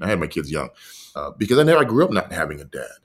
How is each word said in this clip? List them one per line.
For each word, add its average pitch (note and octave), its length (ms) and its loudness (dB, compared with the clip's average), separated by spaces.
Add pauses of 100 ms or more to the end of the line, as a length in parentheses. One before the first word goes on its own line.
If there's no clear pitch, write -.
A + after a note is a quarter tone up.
I F2 60 -4
had G2 120 0
my D#2 80 -2
kids D2+ 240 -6
young, C#2+ 180 -4 (460)
uh, C#2+ 220 -8
because A2+ 200 2
I D3+ 60 6
never, D#3+ 160 6
I C#3+ 60 4
grew A#2+ 180 2
up F#3 80 0
not F#2+ 220 -2
having D2+ 260 -4
a C#2+ 60 -18
dad. C2+ 240 -12 (160)